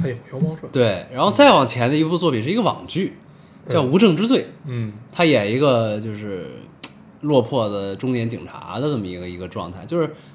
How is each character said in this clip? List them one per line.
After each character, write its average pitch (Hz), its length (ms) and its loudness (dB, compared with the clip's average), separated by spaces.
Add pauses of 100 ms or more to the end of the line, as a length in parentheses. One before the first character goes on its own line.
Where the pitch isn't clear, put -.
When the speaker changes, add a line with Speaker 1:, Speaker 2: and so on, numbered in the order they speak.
Speaker 1:
他 165 60 0
演 120 100 -4 (140)
过 131 100 -8
《妖 156 80 2
猫 160 60 -6
传》。 - 180 -14
Speaker 2:
对， 104 400 2
然 135 120 0
后 202 80 2
再 285 180 8
往 147 160 6
前 120 240 0
的 151 60 2
一 160 80 2
部 165 120 -2
作 165 140 2
品 113 140 -2
是 143 60 -4
一 202 40 -2
个 233 80 0
网 - 240 -2
剧， - 280 -4 (520)
Speaker 1:
嗯。 - 80 -4
Speaker 2:
叫 160 100 4
《无 135 140 2
证 190 180 6
之 214 120 0
罪》。 262 140 2 (240)
Speaker 1:
嗯。 117 260 -6 (180)
Speaker 2:
他 175 140 0
演 110 280 4
一 127 60 0
个 113 420 2
就 110 120 -8
是 101 340 -8 (720)
落 147 200 4
魄 113 280 0
的 98 260 -6
中 127 180 -4
年 117 160 -2
警 98 160 -8
察 - 360 -10
的 147 80 -2
这 143 100 -2
么 98 80 -4
一 90 100 -8
个， 90 120 -10
一 87 80 -10
个 90 100 -10
状 90 240 -10
态， 92 160 -14
就 165 140 -2
是 151 120 -2 (220)